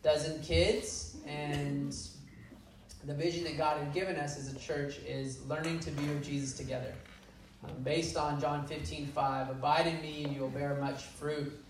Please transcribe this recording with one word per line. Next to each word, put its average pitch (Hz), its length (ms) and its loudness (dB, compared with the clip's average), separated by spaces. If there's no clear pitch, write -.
dozen 156 400 4
kids, - 800 4
and 143 720 0
the 143 100 -4
vision 170 300 2
that 147 120 -2
God 151 220 4
had 143 120 -2
given 185 260 0
us 143 200 -2
as 131 160 -6
a - 60 -8
church 143 400 -2
is 135 480 -4
learning 160 320 0
to 165 100 -4
be 143 160 -2
with 143 180 0
Jesus 139 300 -2
together. 123 400 -4
Um, 143 80 -8
based 160 340 2
on 147 240 2
John 147 280 2
fifteen 147 400 -4
five, 131 420 2
"Abide 151 380 6
in 160 120 0
me 151 260 -4
and 139 100 0
you 135 60 -2
will 131 80 0
bear 143 260 0
much 135 260 0
fruit." 147 580 -4